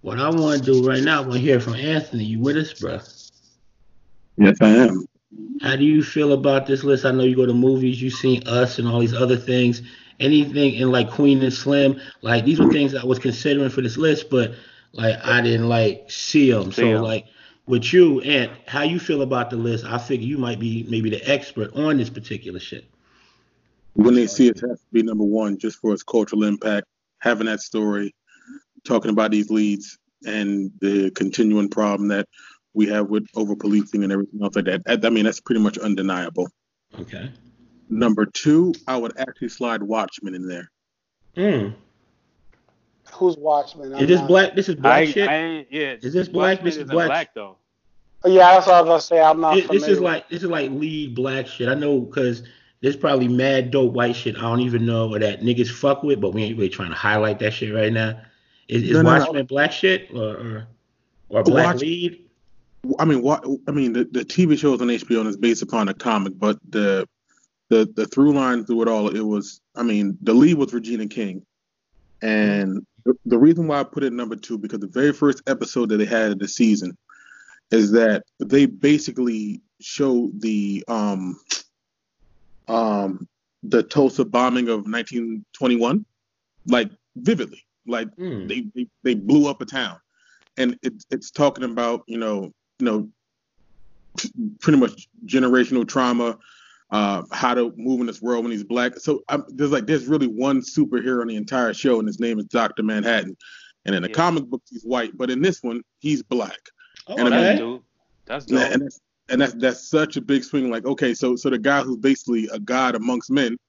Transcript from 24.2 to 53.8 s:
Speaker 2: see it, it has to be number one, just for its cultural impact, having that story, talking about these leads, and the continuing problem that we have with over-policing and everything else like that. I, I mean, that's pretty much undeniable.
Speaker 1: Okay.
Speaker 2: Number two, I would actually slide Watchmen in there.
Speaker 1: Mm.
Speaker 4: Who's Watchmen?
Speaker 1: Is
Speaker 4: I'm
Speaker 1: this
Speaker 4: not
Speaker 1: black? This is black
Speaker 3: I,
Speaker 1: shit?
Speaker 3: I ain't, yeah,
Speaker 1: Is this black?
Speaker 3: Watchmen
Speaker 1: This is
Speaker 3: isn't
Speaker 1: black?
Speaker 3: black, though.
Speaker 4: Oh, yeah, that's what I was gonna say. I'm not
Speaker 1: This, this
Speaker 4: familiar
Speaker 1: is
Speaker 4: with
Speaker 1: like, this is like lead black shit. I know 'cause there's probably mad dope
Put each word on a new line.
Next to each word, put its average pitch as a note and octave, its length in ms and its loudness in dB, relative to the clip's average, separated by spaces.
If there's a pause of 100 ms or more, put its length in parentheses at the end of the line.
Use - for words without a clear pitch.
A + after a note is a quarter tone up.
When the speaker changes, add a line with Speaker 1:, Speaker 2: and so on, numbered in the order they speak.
Speaker 2:
see B2+ 200 4
it, A2+ 140 2
it A#2+ 60 -6
has - 100 -8
to - 140 -20
be A2+ 100 4
number A2 220 -2
one, G#2 340 0
just G#2+ 200 -8
for A2 140 -2
its F#2 120 -4
cultural G#2+ 400 0
impact, G#2 420 -2 (320)
having A2+ 280 -2
that G#2+ 140 -4
story, G#2 540 -4 (720)
talking A2 260 0
about G#2+ 220 2
these G#2+ 180 0
leads, G#2 480 -2 (260)
and G2+ 460 -4 (100)
the G2 300 0
continuing G#2 580 0
problem G#2 400 -2
that G2+ 200 -2 (460)
we G#2+ 120 2
have G#2 220 -2
with G#2+ 260 -2
over-policing G#2 680 -2
and G2 80 -2
everything G2 300 -4
else G2 120 -4
like G2+ 120 -2
that. F#2 200 -4
I, A#2+ 180 0
I A2+ 60 2
mean, A2 140 2
that's G#2+ 160 -2
pretty A#2 200 0
much G#2 180 0
undeniable. F#2 720 -4 (520)
Speaker 1:
Okay. F#2+ 300 -14 (600)
Speaker 2:
Number G#2+ 340 0
two, D#3+ 480 2 (140)
I C3 100 -4
would A#2 220 -6
actually C3 300 -8
slide A2+ 340 -4
Watchmen G2+ 520 -6
in F2+ 120 -10
there. F2 240 -12 (640)
Speaker 1:
Mm. C3+ 380 -2 (1400)
Speaker 4:
Who's F3 220 0
Watchmen? D3 580 -2
Speaker 1:
Is - 60 -4
Speaker 4:
I'm C#3 60 2
Speaker 1:
this F3+ 140 6
Speaker 4:
not D3 80 -4
Speaker 1:
black? F#3+ 260 6
This F#3+ 140 -2
is F3+ 80 -2
black B2 160 4
Speaker 3:
I, D3+ 140 6
Speaker 1:
shit? F3+ 220 0
Speaker 3:
I D3+ 60 0
ain't, D#3+ 380 -6
yeah, C#3+ 280 -6
Speaker 1:
Is B2 120 -8
this F3+ 160 -2
black? F#3 300 0
Speaker 3:
Watchmen F3 80 -14
Speaker 1:
This E3 80 -2
is D3+ 80 -10
Speaker 3:
isn't C3+ 120 -8
Speaker 1:
black? E3 140 2
Speaker 3:
black, D3+ 260 -4
though. G2 220 -14 (640)
Speaker 4:
Oh, F3+ 60 4
yeah, F#3 240 10
that's F#3 140 8
what F#3 100 8
I F3 60 10
was D#3+ 60 4
gonna E3 120 4
say. E3 200 2
I'm D#3 200 6
not D#3+ 140 2
Speaker 1:
This, F#3+ 80 4
this D3+ 80 -4
Speaker 4:
familiar D3+ 220 2
Speaker 1:
is F#3 60 4
Speaker 4:
with - 60 0
Speaker 1:
like, E3 240 -2
this E3+ 140 -8
is E3+ 60 -4
like D3+ 220 -2
lead D3 440 -6
black C3 320 -4
shit. A#2+ 220 -6
I C3 60 0
know C#3+ 280 0
'cause A#2+ 400 -2 (380)
there's C#3 160 0
probably C#3 300 0
mad B2+ 440 2
dope B2+ 220 2